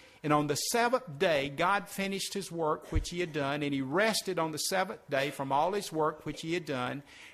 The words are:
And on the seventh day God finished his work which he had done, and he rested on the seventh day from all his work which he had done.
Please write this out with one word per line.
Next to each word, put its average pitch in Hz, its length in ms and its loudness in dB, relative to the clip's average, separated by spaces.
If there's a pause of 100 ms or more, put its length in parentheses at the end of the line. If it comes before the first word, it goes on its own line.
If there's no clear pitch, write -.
(240)
And 151 80 2
on 147 160 4
the 147 80 0
seventh 233 640 2
day 147 280 4
God 180 400 0
finished 196 460 -4
his 185 160 -6
work 165 400 -2
which - 200 0
he 175 100 -2
had 165 120 -2
done, 147 300 0
and 143 100 0
he 135 80 0
rested 185 560 2
on 160 140 0
the 151 80 -6
seventh 190 500 -2
day 143 220 0
from 135 220 -4
all 160 200 4
his 202 200 -4
work 156 340 0
which 151 140 -6
he 165 140 -4
had 170 120 -4
done. 131 380 -4 (300)